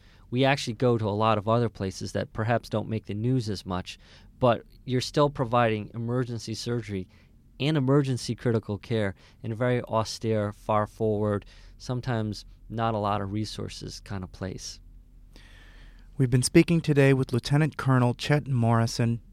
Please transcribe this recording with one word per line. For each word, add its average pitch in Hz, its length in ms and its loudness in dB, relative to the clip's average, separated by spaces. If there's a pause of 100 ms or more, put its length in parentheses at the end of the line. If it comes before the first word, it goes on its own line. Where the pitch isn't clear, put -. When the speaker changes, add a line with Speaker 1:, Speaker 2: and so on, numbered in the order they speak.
(320)
Speaker 1:
We 127 140 2
actually 135 280 0
go 120 240 2
to 110 100 -2
a 104 160 0
lot 110 140 4
of 101 100 -4
other 117 220 2
places 98 440 -6
that - 200 -4
perhaps 113 360 -2
don't 107 200 -2
make 110 160 -6
the 101 80 -8
news 113 380 -2
as 92 160 -8
much, 92 320 -6 (400)
but 120 220 4 (240)
you're 123 160 -2
still 147 300 0
providing 113 640 0
emergency 117 580 -4
surgery 104 540 -6 (520)
and 156 160 0
emergency 135 600 2
critical 107 420 -2
care 104 380 -2 (260)
in 113 100 -6
a 110 40 -6
very 123 280 0
austere, 110 680 -2
far 107 340 -2
forward, 104 580 0 (360)
sometimes 117 680 -4 (240)
not 113 240 -2
a 107 60 -2
lot 104 200 0
of 98 120 -6
resources - 720 -8
kind 95 220 -8
of 87 80 -12
place. - 480 -10 (1400)
Speaker 2:
We've 131 120 2
been 123 140 2
speaking 170 380 6
today 139 320 6
with 131 200 0
Lieutenant 143 440 2
Colonel 123 360 4
Chet 147 340 0
Morrison. 117 720 2 (120)